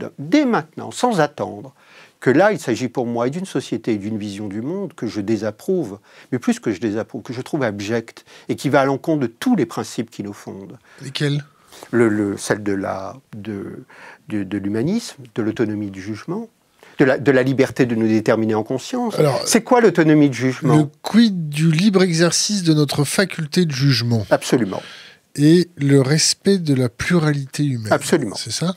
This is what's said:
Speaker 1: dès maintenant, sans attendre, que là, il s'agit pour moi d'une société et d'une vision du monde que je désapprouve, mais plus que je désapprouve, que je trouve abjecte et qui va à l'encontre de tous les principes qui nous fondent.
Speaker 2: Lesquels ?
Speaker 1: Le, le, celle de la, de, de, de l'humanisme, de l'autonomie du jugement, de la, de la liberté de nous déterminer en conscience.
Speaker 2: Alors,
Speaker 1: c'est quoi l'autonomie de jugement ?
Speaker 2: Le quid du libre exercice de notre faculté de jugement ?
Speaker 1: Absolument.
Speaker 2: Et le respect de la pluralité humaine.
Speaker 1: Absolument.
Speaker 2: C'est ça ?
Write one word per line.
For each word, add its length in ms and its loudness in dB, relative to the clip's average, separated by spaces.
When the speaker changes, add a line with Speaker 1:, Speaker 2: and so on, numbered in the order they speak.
Speaker 1:
dès 260 0
maintenant, 460 -4
sans 300 0
attendre, 520 -4
que 80 0
là, 240 6
il 80 -4
s'agit 280 -2
pour 180 -4
moi 240 -2
d'une 160 -6
société 460 -4
et 40 2
d'une 220 -6
vision 280 -8
du 140 -8
monde 320 -8
que 140 -8
je 160 -6
désapprouve, 760 -4
mais 80 -2
plus 220 -2
que 100 -2
je 100 -4
désapprouve, 420 -4
que 100 -12
je 80 -8
trouve 220 -6
abjecte 640 -6
et 60 -4
qui 120 -6
va 140 4
à 20 2
l'encontre 360 0
de 60 0
tous 300 -2
les 80 0
principes 460 -6
qui 120 -10
nous 120 -10
fondent. 420 -16
Speaker 2:
Lesquels ? 420 -4
Speaker 1:
Le, 180 4
le, 260 0
celle 260 -4
de 100 -2
la, 440 -6
de, 500 -12
de, 160 -4
de 140 -6
l'humanisme, 640 -4
de 60 -4
l'autonomie 500 -2
du 120 -14
jugement, 480 -10
de 80 6
la, 100 4
de 160 2
la 100 4
liberté 440 2
de 80 -2
nous 120 2
déterminer 480 2
en 100 0
conscience. 540 -4
Speaker 2:
Alors, 280 2
Speaker 1:
c'est 160 4
quoi 180 4
l'autonomie 480 6
de 60 -4
jugement ? 420 0
Speaker 2:
Le 100 4
quid 480 2
du 240 2
libre 300 4
exercice 640 0
de 100 4
notre 300 2
faculté 600 0
de 80 0
jugement ? 560 0
Speaker 1:
Absolument. 540 0
Speaker 2:
Et 400 6
le 240 4
respect 580 2
de 160 0
la 140 2
pluralité 760 0
humaine. 280 -2
Speaker 1:
Absolument. 420 0
Speaker 2:
C'est 160 -10
ça ? 260 -4